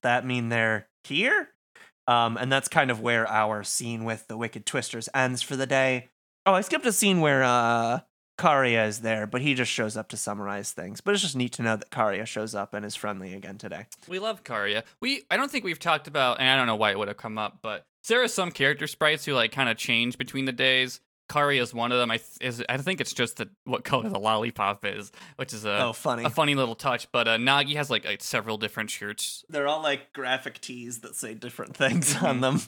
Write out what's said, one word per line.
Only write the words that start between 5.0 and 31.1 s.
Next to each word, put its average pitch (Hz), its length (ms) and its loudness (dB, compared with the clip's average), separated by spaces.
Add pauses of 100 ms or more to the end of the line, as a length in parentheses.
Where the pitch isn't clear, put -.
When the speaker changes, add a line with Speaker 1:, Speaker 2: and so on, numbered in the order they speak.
Speaker 1:
ends 127 300 2
for 139 120 -6
the 131 120 -2
day. 131 420 2 (380)
Oh, 196 60 8
I 185 80 4
skipped 285 260 -2
a 220 40 2
scene 190 300 4
where, 139 220 6
uh, 117 560 4 (400)
Karia 127 480 4
is 107 140 -4
there, 110 260 -2
but 123 140 -2
he 143 120 2
just 127 180 0
shows 107 260 -2
up 107 120 -8
to 113 80 -10
summarize 101 540 -6
things. 90 300 -10
But 202 120 0
it's 196 100 2
just 139 120 -2
neat 123 180 -2
to 120 100 -6
know 113 120 2
that - 160 -8
Karia 107 340 0
shows 107 300 -6
up 98 180 -6
and 104 120 -6
is 104 100 -8
friendly 95 380 -6
again 98 260 -14
today. 98 260 -10 (220)
Speaker 2:
We 180 120 -8
love 214 240 -8
Karia. 104 400 0 (180)
We, 269 280 -2
I 185 80 2
don't 277 140 0
think 247 120 -4
we've 175 160 -6
talked 156 280 0
about, 135 320 2
and 131 100 4
I 135 60 6
don't 127 120 4
know 113 80 2
why 107 160 4
it 98 80 0
would 101 80 -2
have 104 100 -6
come 110 200 -8
up, 104 240 -6
but 107 240 -8 (220)
there 240 160 4
are 226 60 2
some 180 220 -2
character 143 360 0
sprites 151 380 0
who, 147 80 -2
like, 117 180 2
kinda 123 240 0
change 120 440 0
between 135 260 -4
the 131 80 -2
days. 127 480 2 (280)
Karia 143 320 2
is 117 120 -4
one 120 180 -2
of 123 60 4
them. 120 120 2
I 113 80 0
th-, - 220 -10
is, 123 300 -4
I 127 80 0
think 160 240 -2
it's - 100 -4
just - 240 -2
the, 107 140 -8 (160)
what 123 180 -4
color 127 240 0
the 190 120 -4
lollipop 107 640 0
is, 101 260 -8 (240)
which - 160 -8
is 110 140 -10
a, 104 220 2
Speaker 1:
Oh, 113 60 -2
funny. 120 300 -2
Speaker 2:
a 143 60 0
funny 147 260 2
little 120 200 0
touch. - 360 -4
But, 117 160 2
uh, 113 100 4
Nagi 143 380 2
has, 143 140 -4
like, 113 160 0
uh, 101 140 -4
several 110 380 -4
different 107 340 -6
shirts. - 580 -8
Speaker 1:
They're 143 180 -2
all, 156 140 0
like, 139 320 -2
graphic 131 480 -4
tees 123 380 -10
that - 160 -14